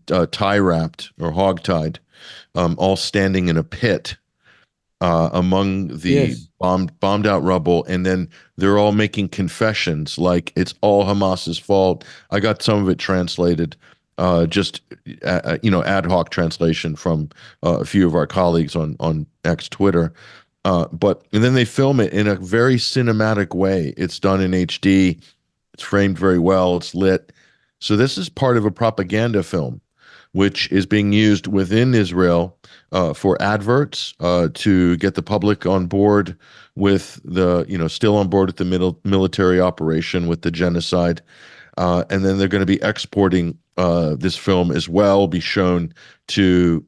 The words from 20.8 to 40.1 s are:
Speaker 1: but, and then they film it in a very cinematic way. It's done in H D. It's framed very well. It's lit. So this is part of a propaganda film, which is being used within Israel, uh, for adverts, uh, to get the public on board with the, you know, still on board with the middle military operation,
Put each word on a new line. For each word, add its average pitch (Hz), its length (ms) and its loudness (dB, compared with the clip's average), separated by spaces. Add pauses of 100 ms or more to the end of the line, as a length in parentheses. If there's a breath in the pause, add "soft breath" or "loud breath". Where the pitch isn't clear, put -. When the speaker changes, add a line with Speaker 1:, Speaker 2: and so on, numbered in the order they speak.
Speaker 1:
but, 92 400 -2
and 110 100 2
then 123 100 2
they 123 120 2
film 135 340 0
it 107 140 0
in 104 120 0
a 104 100 0
very 113 420 0
cinematic 110 760 0
way. 92 440 0
It's 87 200 -4
done 95 240 0
in 92 120 0
H 90 260 -2
D. 95 400 4 (540 soft breath)
It's - 100 -18
framed 98 340 0
very 90 220 2
well. 90 380 2
It's - 180 -10
lit. 92 380 0 (460 soft breath)
So - 180 0
this 131 200 0
is 185 120 -8
part 127 260 0
of 107 100 0
a 104 60 0
propaganda 104 720 -2
film, 69 380 -6 (500 soft breath)
which 98 400 0
is 95 140 2
being 101 260 0
used 104 360 2
within 101 460 2
Israel, 90 640 2 (340 soft breath)
uh, 87 220 0
for 92 280 0
adverts, 107 800 -2
uh, 87 320 2
to 90 440 2
get 92 180 -2
the 90 60 -2
public 101 440 -2
on 92 200 0
board 98 520 2 (380 loud breath)
with 98 500 0
the, 87 420 0
you 95 100 -6
know, 82 120 -2
still 104 260 0
on 101 140 2
board 95 180 2
with - 80 -8
the - 80 -6
middle 90 400 -2
military 95 560 2
operation, 85 680 -2